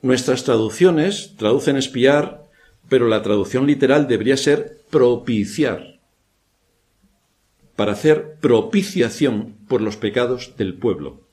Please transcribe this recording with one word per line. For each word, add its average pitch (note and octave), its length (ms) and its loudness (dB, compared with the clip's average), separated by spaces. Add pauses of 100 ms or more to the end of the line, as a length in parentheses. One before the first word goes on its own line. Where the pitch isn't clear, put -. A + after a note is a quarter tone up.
Nuestras B2+ 420 0
traducciones D#3 920 0
traducen B2+ 400 0
expiar, C3+ 680 0 (440)
pero B2 180 2
la A2 160 0
traducción G#2+ 440 0
literal C#3 420 2
debería A#2 280 0
ser D3 440 -2 (100)
propiciar, A#2+ 1080 -2 (1800)
para G#3 160 -2
hacer - 480 0
propiciación A#2+ 1160 0 (120)
por B2 120 0
los G#2+ 160 -4
pecados A#2+ 640 -4
del D#3 160 -4
pueblo. D2+ 460 -6 (120)